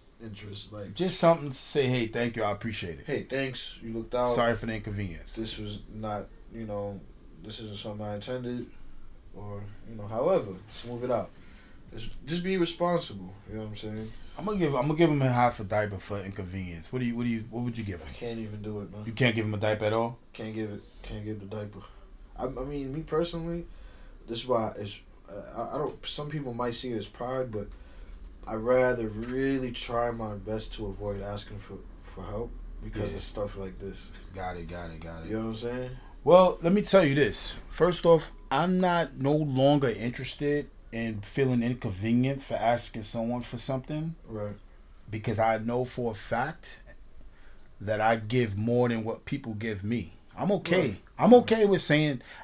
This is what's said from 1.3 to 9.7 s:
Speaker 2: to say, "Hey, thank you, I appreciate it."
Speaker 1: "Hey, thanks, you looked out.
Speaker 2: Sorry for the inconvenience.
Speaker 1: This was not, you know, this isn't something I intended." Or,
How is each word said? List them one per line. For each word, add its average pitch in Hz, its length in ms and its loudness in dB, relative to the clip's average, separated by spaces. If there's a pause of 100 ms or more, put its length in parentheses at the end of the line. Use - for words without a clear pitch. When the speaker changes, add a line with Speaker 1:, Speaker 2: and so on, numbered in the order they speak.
Speaker 2:
to 131 60 -6
say, - 320 2
"Hey, 123 180 4
thank 117 300 -2
you, 110 80 0
I 104 80 2
appreciate 98 480 -4
it." - 80 -16
Speaker 1:
"Hey, 123 160 -2
thanks, 131 600 -4
you 113 100 -8
looked 113 200 -6
out. 123 160 2
Speaker 2:
Sorry 120 240 4
for 110 140 -2
the 110 80 -2
inconvenience. 101 600 -6
Speaker 1:
This 110 220 -4
was 104 240 -8 (100)
not, 107 360 -6 (260)
you 113 140 -10
know, 101 340 -6 (420)
this 107 180 -8
isn't 104 160 -10
something 107 280 -8
I 104 100 -4
intended." 123 520 -6 (680)
Or, 101 280 -10 (260)